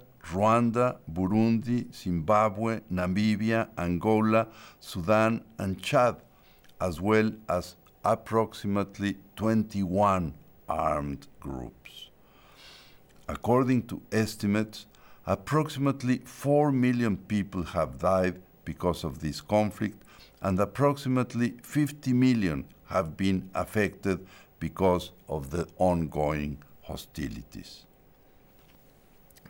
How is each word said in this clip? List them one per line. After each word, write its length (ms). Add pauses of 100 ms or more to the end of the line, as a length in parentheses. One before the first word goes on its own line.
(240)
Rwanda, 720 (140)
Burundi, 840
Zimbabwe, 880 (100)
Namibia, 760 (100)
Angola, 680 (320)
Sudan, 640 (140)
and 240
Chad, 340 (640)
as 220
well 300 (180)
as 260 (280)
approximately 1120 (180)
twenty-one 960 (360)
armed 580 (120)
groups. 680 (1200)
According 600
to 140 (100)
estimates, 760 (400)
approximately 920
four 520
million 460
people 460
have 360
died 420 (220)
because 400
of 180
this 200
conflict, 640 (380)
and 180
approximately 960 (100)
fifty 500
million 520 (220)
have 300
been 380
affected 720 (340)
because 520 (180)
of 200
the 180 (100)
ongoing 800 (260)
hostilities. 1040 (1600)